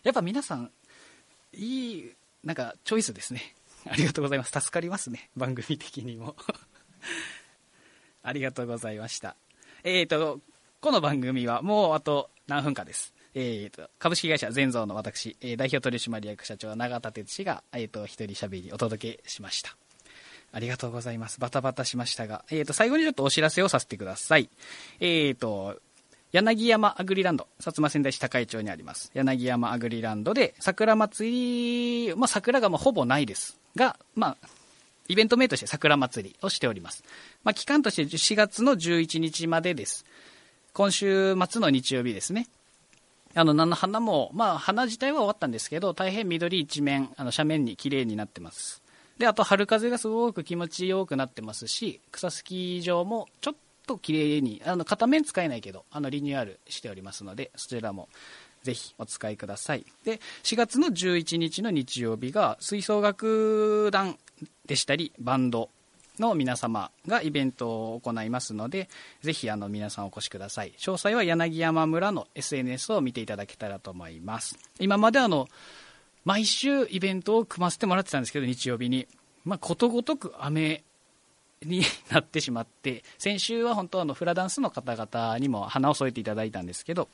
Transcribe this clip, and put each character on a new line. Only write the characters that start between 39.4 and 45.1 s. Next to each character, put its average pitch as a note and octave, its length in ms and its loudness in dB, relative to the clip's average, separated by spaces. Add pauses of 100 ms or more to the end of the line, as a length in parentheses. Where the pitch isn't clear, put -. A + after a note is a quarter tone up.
ま E3 140 2
で F3 140 0
で C3+ 120 -6
す。 - 180 -8 (680)
今 G3 200 4
週 F#3+ 420 4 (140)
末 A#3 120 -2
の E3 100 6
日 C3 240 4
曜 B2 100 2
日 A#2 100 0
で F#2 60 -6
す - 120 -4
ね。 A3+ 140 -2 (880)
あ E3 100 6
の、 D3+ 100 8
菜 D#3+ 120 6
の E3+ 100 2
花 G3+ 240 0
も、 E3+ 320 2
ま G3 200 2
あ、 D3+ 60 0
花 G#3+ 280 2
自 A3+ 120 -6
体 C#4 140 0